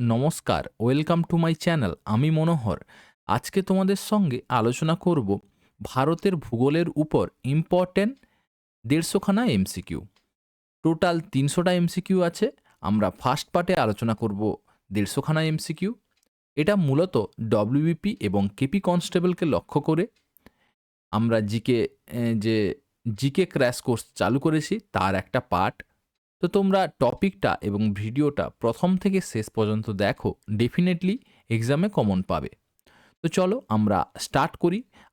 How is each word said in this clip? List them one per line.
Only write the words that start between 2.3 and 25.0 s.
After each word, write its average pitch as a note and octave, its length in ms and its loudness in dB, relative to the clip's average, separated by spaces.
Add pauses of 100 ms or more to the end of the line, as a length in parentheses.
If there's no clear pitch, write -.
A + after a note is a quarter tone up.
মনোহর। D#3 480 0 (480)
আজকে - 360 -2
তোমাদের F#3+ 340 2
সঙ্গে F#3+ 520 0
আলোচনা B2+ 460 0
করব B2 460 0 (420)
ভারতের D#3+ 540 0
ভূগোলের C#3+ 500 0 (100)
উপর D3 340 0 (140)
ইম্পর্টেন্ট F3+ 760 0 (680)
দেড়শোখানা F#3+ 600 0
এমসিকিউ। F#2+ 600 -2 (760)
টোটাল E3 380 0
তিনশোটা D#3+ 520 0
এমসিকিউ F3+ 480 0
আছে। F3 300 0 (300)
আমরা G#3 300 0
ফার্স্ট - 400 -2
পার্টে F3 240 0
আলোচনা A2+ 400 0
করব G#2 420 -2 (360)
দেড়শোখানা C#3 500 0
এমসিকিউ। D#3+ 520 -4 (640)
এটা G3 200 2
মূলত D#3+ 400 2 (240)
ডব্লিউবিপি C3 800 0
এবং G2 360 0
কেপি C3+ 240 0
কনস্টেবলকে F3 680 0
লক্ষ্য C3 340 0
করে D#3+ 260 0 (1040)
আমরা A2+ 300 2
জিকে, G#2+ 480 0 (180)
এ, A#2 300 -2
যে G#2+ 380 0 (420)
জিকে C#3 300 0
ক্র্যাশ B2 360 -2
কোর্স A#2+ 220 -2 (100)
চালু A2+ 260 0
করেছি, D#3 400 -2 (120)
তার F#2+ 220 0